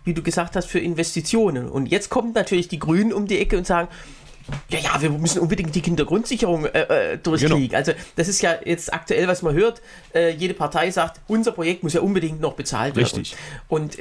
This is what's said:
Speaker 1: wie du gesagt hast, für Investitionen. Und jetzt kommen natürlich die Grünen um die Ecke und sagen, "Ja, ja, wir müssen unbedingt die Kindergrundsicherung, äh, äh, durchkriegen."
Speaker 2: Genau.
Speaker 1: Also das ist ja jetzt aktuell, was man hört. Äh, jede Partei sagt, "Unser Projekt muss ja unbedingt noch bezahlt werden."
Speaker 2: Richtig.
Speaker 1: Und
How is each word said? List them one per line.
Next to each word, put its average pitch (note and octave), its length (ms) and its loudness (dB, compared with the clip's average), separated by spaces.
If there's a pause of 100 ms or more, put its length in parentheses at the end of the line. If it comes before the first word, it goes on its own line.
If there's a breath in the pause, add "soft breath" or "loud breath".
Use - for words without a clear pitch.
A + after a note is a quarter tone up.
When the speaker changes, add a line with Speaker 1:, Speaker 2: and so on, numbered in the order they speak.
Speaker 1:
wie E3+ 100 -2
du E3 80 -4
gesagt E3+ 340 -2
hast, F3+ 100 0
für - 120 -2
Investitionen. E3 880 0
Und C3 180 -2
jetzt F#3+ 220 0
kommen A#3 260 0
natürlich F3+ 340 2
die D#3+ 100 -6
Grünen F3 340 2
um G#3 140 -2
die G3 120 0
Ecke - 200 2
und F3+ 80 -4
sagen, F3 220 2 (840 loud breath)
"Ja, D#3 100 -2
ja, - 200 0
wir D#3 80 2
müssen E3 300 0
unbedingt E3 340 0
die F3+ 80 0
Kindergrundsicherung, E3+ 840 0
äh, A#2+ 460 2
äh, G#2 60 -4
durchkriegen." D3 500 2
Speaker 2:
Genau. - 80 0
Speaker 1:
Also D3+ 160 2 (240 loud breath)
das E3 100 0
ist G3 160 0
ja E3+ 220 4
jetzt - 280 -2
aktuell, E3+ 360 0
was F3+ 140 0
man D#3 120 0
hört. A3 260 2 (320 loud breath)
Äh, E3 220 4
jede F3+ 180 -2
Partei E3 380 0
sagt, E3+ 380 -2
"Unser A3 240 2
Projekt F3 320 -2
muss D3 80 -2
ja E3+ 80 2
unbedingt E3 400 0
noch D#3 140 -2
bezahlt C3+ 420 -2
werden." - 220 2
Speaker 2:
Richtig. - 180 -8 (320 loud breath)
Speaker 1:
Und D#3 320 -2